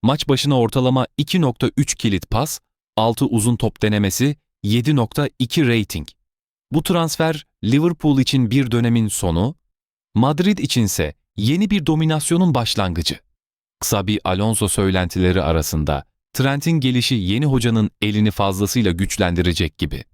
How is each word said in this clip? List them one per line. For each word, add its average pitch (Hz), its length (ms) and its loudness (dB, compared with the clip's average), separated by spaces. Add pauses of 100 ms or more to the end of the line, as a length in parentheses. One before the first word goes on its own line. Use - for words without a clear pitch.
Maç 139 280 0
başına 139 300 2
ortalama 127 480 0 (100)
iki 175 240 0
nokta 131 360 0
üç - 180 -2
kilit 98 340 -2
pas, 135 300 -2 (380)
altı 117 280 2
uzun 117 300 0
top - 260 -4
denemesi, 107 540 0 (280)
yedi 117 320 2
nokta 135 340 -2 (100)
iki 127 280 0
rating. 107 400 -2 (640)
Bu 160 120 0
transfer, 160 640 -2 (180)
Liverpool 147 560 2
için 123 320 0
bir 127 200 0
dönemin 117 360 2
sonu, 95 480 -2 (600)
Madrid 151 420 2
içinse 92 560 -2 (240)
yeni 160 320 0
bir 185 160 0
dominasyonun 160 680 2
başlangıcı. 95 680 -2 (600)
Xabi 101 420 -2
Alonso 101 440 0
söylentileri 92 720 0
arasında, 76 640 -2 (280)
Trent'in 143 460 0
gelişi 127 360 0
yeni 104 300 0
hocanın 113 460 2 (100)
elini 107 300 2
fazlasıyla 98 600 0
güçlendirecek 87 840 0
gibi. 71 260 -6 (100)